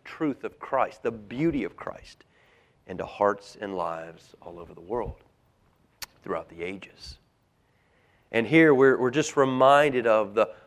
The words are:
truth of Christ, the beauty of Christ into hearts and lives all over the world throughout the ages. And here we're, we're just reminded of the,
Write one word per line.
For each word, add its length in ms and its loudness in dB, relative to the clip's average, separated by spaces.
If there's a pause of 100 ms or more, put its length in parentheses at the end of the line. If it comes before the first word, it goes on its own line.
truth 400 -6
of 140 -12
Christ, 460 -4
the 80 -4
beauty 520 -4
of 120 -10
Christ 480 -16 (640)
into 180 -10
hearts 560 -2
and 140 -8
lives 680 -10
all 160 -18
over 160 -18
the 80 -20
world 380 -10 (1040)
throughout 260 -8
the 140 -14
ages. 560 -14 (1120)
And 140 0
here 260 6
we're, 240 6
we're 140 0
just 240 -2
reminded 720 4
of 280 0
the, 160 2 (160)